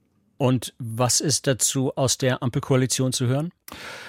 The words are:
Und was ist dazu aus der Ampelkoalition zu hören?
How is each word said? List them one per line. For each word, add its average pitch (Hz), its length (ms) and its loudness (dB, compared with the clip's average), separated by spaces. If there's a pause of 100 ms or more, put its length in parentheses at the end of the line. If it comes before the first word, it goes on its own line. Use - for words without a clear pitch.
(360)
Und 127 420 0
was 120 440 0
ist - 240 0
dazu 135 500 0
aus 135 220 2
der 131 240 0
Ampelkoalition 131 720 0
zu 123 140 0
hören? 147 220 0 (580)